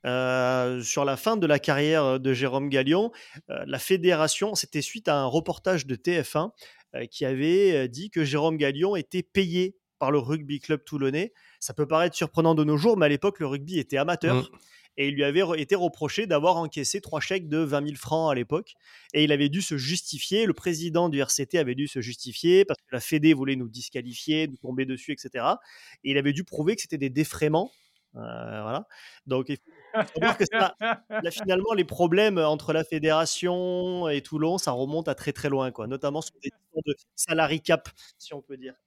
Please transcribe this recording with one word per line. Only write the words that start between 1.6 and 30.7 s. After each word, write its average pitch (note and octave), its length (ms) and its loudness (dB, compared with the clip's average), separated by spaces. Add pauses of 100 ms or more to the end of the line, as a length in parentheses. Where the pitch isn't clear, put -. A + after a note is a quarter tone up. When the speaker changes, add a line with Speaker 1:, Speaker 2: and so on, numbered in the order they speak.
Speaker 1:
de C3 140 2
Jérôme C3+ 360 0
Gallion. D3+ 420 2 (380)
Euh, - 160 -8
la C3+ 140 -6
fédération, F3+ 760 2
c'était - 260 -4
suite - 260 -6
à D3+ 100 4
un C3+ 80 2
reportage D#3+ 640 0
de C3 80 -2
T E3+ 280 0
F - 120 -8
un, F3 160 -2 (440)
euh, B2 100 -6
qui - 200 -6
avait, E3 500 4
euh, C3 120 2
dit D3 220 -10
que E3 140 0
Jérôme D3+ 340 0
Gallion D3 380 0
était F3 280 -4
payé F#3 520 0 (240)
par C3+ 120 0
le D3 80 4
rugby C#3+ 400 -4
club D3+ 240 -4
toulonnais. D3 500 -2 (260)
Ça - 140 -10
peut D3+ 140 0
paraître E3 280 2
surprenant E3 380 2
de D#3 100 4
nos D3+ 140 4
jours, G#3+ 200 4
mais D#3+ 100 6
à - 20 6
l'époque, G3 300 0
le D3+ 80 -2
rugby D3 320 -4
était C3+ 180 -4
amateur. D3+ 380 2
Speaker 2:
Mm. B2+ 120 0 (520)
Speaker 1:
Et C#3 100 0
il C#3+ 40 -4
lui C#3+ 100 0
avait D3 180 2
re-, E3+ 180 0
été F3 160 2
reproché F3 500 -2
d'avoir E3 320 4
encaissé D#3 440 -4
trois - 180 -6
chèques F#3 300 -4
de D#3 100 0
vingt C#3+ 220 0
mille D3 160 -6
francs D#3 340 0
à C3+ 40 2
l'époque. C#3+ 380 -4 (400)
Et D3+ 100 4
il D3 80 4
avait C#3+ 180 4
dû F3+ 120 -2
se D#3 160 -4
justifier, E3+ 720 -2
le F3+ 60 2
président E3+ 560 0
du C#3 120 0
R C3 80 -2
C C#3 160 -2
T E3+ 140 0
avait B2+ 160 0
dû C#3 120 -2
se B2+ 140 -6
justifier E3 640 2
parce D#3 140 -4
que - 120 -20
la B2+ 80 -4
Fédé D#3 360 4
voulait C3+ 200 -2
nous B2 140 -6
disqualifier, B2+ 800 -6
nous C3 100 -12
tomber C3 280 -4
dessus, C3 280 -8
et C3 40 -8
cetera. C3 420 -2 (440)
Et C#3 80 -4
il C#3 60 2
avait C#3+ 160 2
dû E3+ 100 -4
prouver D#3+ 320 -2
que - 60 -10
c'était - 160 -8
des C3+ 140 -4
défraiements. D#3 600 0 (440)
Euh, A#2 40 -16 (440)
voilà. C3 240 -8 (400)
Donc, C3 220 -2
il C#3 80 -6 (360)
faut A3 80 0 (140)
savoir A#3 220 2
que - 140 2
ça, G#3 280 0